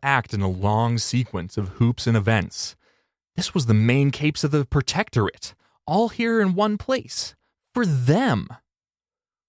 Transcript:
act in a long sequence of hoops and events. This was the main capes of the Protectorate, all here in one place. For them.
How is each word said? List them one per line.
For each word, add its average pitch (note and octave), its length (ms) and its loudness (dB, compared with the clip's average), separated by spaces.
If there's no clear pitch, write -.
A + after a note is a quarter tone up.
act C3+ 280 0
in G#2 80 -2
a F#2+ 80 0
long G#2+ 500 0
sequence G#2+ 580 -4
of F#2+ 240 -6
hoops A#2+ 260 0
and A#2 100 4
events. G#2 600 -2
This - 180 -4
was C#3 120 0
the A2+ 60 4
main A#2+ 380 4
capes D3 320 -2
of D3 80 0
the D3 140 0
Protectorate, - 920 -2
all G#3+ 220 2
here A3+ 320 0
in F#3 160 2
one G#3 200 0
place. - 600 -8
For A#3+ 140 0
them. D3 640 2